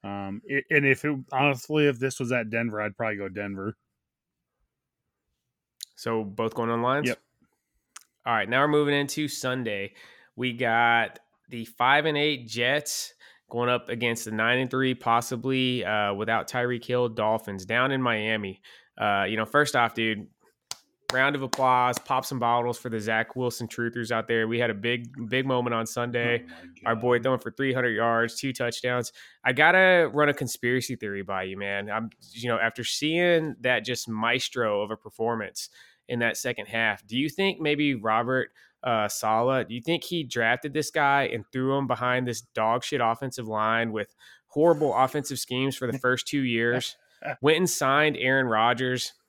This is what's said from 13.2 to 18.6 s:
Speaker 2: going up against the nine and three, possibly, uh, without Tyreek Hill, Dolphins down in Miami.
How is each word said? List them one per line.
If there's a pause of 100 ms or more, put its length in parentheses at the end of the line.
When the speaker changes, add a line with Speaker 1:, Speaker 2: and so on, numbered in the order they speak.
Speaker 2:
going
up
against
the
nine
and
three,
possibly,
uh,
without
Tyreek
Hill,
Dolphins
down
in
Miami. (380)